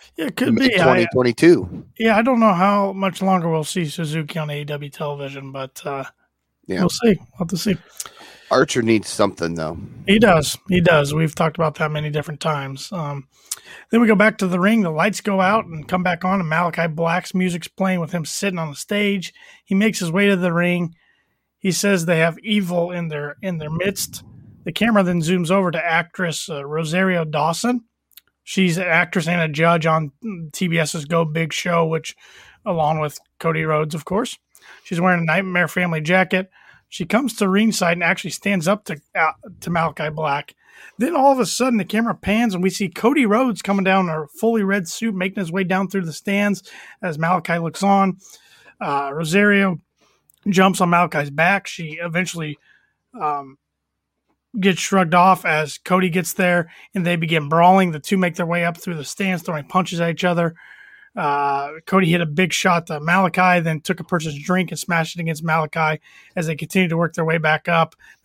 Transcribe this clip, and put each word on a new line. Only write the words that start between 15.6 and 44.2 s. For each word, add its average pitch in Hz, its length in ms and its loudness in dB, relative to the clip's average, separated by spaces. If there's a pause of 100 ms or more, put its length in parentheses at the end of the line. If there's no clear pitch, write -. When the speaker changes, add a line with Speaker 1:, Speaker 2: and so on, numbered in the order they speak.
Speaker 1:
and 165 240 -12
come 180 140 0
back 175 200 -2
on, 185 160 0
and 170 100 -2
Malachi 165 380 0
Black's 165 480 -2
music's 180 340 -2
playing 185 320 -2
with 156 120 -6
him 170 140 -4
sitting 190 320 -6
on 160 100 -4
the 143 80 -12
stage. 202 560 -4 (320)
He - 100 -2
makes 202 240 2
his 170 140 -2
way 202 160 4
to 196 80 4
the 180 160 0
ring. 175 420 0 (680)
He 190 120 0
says 190 320 2
they 165 140 2
have 160 220 2
evil 180 500 0
in 175 180 -6
their, 147 320 -8
in 185 160 -4
their 151 140 -8
midst. 185 520 -4 (420)
The 180 80 -6
camera 214 300 2
then 175 200 2
zooms 170 280 0
over 190 200 2
to 160 120 -4
actress, 170 680 -2
uh, 143 160 -8
Rosario 165 580 0
Dawson. 165 600 -2 (600)
She's 180 320 2
an 185 80 -2
actress 170 440 0
and 175 120 0
a 160 80 0
judge 165 380 2
on 160 260 0 (400)
T 185 160 -4
B 165 100 0
S's 156 280 -4
Go 170 180 0
Big 156 300 -4
Show, 170 320 0
which, 160 300 -6 (500)
along 160 320 0
with 151 200 -6 (200)
Cody 160 260 -2
Rhodes, 156 300 -2
of 156 100 -8
course. 226 320 -4 (480)
She's 170 160 -4
wearing 180 220 2
a - 20 -2
Nightmare 180 440 0
Family 170 340 -2
jacket. 185 480 2 (380)
She - 180 -8
comes 226 300 0
to 202 120 2
ringside 190 480 2
and 175 80 -4
actually 175 280 -2
stands 190 360 -2
up 202 160 0
to, 151 160 -10 (140)
uh, 160 180 2 (280)
to - 100 -8
Malachi 160 400 -2
Black. 151 440 -4 (440)
Then 311 180 0
all 277 160 6
of 269 60 2
a 226 80 0
sudden, 240 320 0
the 190 80 -2
camera 220 280 -2
pans 220 380 0
and 180 100 -2
we 190 60 2
see 190 200 -2
Cody 262 360 2
Rhodes 220 380 2
coming 196 220 0
down 190 260 2
in 160 40 -6
a 156 120 -8